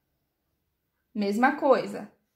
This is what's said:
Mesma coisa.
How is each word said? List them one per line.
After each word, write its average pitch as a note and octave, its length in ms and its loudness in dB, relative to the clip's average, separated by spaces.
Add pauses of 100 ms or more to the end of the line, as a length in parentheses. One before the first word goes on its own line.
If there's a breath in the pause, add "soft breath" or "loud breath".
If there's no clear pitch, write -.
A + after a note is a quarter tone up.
(1160)
Mesma A3 420 0
coisa. G#3 540 0 (240)